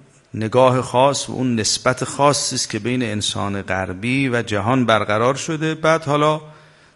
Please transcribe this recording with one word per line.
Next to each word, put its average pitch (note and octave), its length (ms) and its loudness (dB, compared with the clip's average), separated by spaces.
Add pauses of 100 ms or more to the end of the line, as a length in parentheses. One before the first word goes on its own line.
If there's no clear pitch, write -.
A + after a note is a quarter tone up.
(340)
نگاه B2 480 4
خاص B2+ 480 0
و G#2+ 40 -8
اون A#2+ 220 0
نسبت B2+ 480 0
خاصی C#3 520 0
است - 140 -4
که A2 100 -4
بین B2 240 -2
انسان G2+ 580 -4
غربی F#2+ 680 -2
و A#2+ 120 0
جهان G#2+ 440 0
برقرار A2 500 2
شده. D#3 400 -4
بعد D#3+ 280 2
حالا D3+ 380 2 (540)